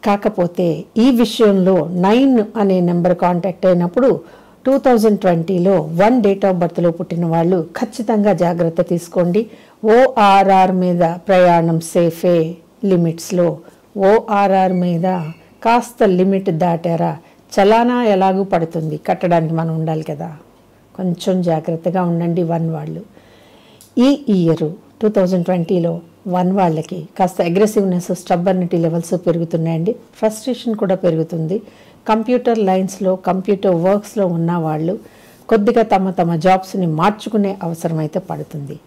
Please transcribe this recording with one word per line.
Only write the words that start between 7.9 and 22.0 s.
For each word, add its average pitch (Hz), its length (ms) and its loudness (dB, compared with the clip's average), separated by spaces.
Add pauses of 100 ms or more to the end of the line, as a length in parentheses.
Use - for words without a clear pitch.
జాగ్రత్త 170 360 -2 (120)
తీసుకోండి. 175 500 -2 (540)
ఓఆర్ఆర్ 196 800 4 (100)
మీద 175 180 0 (260)
ప్రయాణం 170 500 4 (140)
సేఫే 170 460 2 (520)
లిమిట్స్లో, 170 580 0 (600)
ఓఆర్ఆర్ 202 760 2
మీద 175 220 -2 (600)
కాస్త 233 360 0 (160)
లిమిట్ 190 320 0 (140)
దాటారా 170 500 -2 (400)
చలానా 233 440 2 (180)
ఎలాగూ 190 260 0 (100)
పడుతుంది, 160 460 -4 (100)
కట్టడానికి 170 540 0
మనం 165 180 -4
ఉండాలి 160 320 -4
కదా. 165 180 -10 (680)
కొంచెం 185 360 -4 (140)
జాగ్రత్తగా 165 640 -2